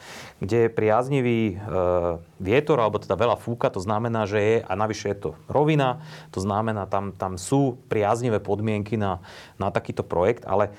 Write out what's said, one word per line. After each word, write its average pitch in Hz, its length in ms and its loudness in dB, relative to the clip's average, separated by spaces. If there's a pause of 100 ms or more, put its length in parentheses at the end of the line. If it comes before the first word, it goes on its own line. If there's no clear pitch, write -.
(440)
kde 113 240 4
je - 80 2
priaznivý, 120 720 2
e, 90 60 -2 (840)
vietor, 139 400 2
alebo 107 240 0
teda - 160 -2
veľa 113 240 2
fúka, 120 320 -2
to 98 80 -4
znamená, 110 480 -2
že 104 80 -2
je, 107 240 4
a 110 160 -8
navyše 107 400 -2
je - 80 -16
to - 60 -2 (180)
rovina, 143 560 2 (240)
to 95 160 -6
znamená, 104 400 -2
tam, 98 320 -4
tam 92 240 -6
sú 139 480 0
priaznivé 107 560 0
podmienky 104 560 -2
na, 95 240 -2 (320)
na 98 160 -2
takýto 113 320 -4
projekt, 92 400 0
ale 101 240 0 (100)